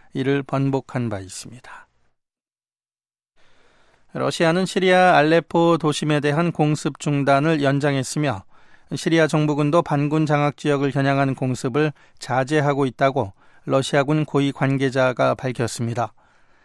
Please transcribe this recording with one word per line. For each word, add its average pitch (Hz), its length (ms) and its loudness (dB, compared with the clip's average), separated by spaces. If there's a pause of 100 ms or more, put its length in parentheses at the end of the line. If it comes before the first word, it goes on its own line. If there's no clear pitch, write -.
(140)
이를 139 300 -2
번복한 135 640 -4
바 104 140 -6
있습니다. - 680 -18 (2250)
러시아는 165 500 0
시리아 185 500 4
알레포 165 600 4
도심에 151 420 0
대한 147 320 0
공습 151 480 -2
중단을 143 640 2
연장했으며 139 800 -2 (520)
시리아 165 300 2
정부군도 151 560 2
반군 151 460 0
장악 147 300 0
지역을 143 340 -2
겨냥한 139 420 0
공습을 135 600 -2 (260)
자제하고 139 640 0
있다고 131 480 0 (320)
러시아군 139 600 0
고위 139 260 0
관계자가 131 840 0
밝혔습니다. 117 800 -4 (520)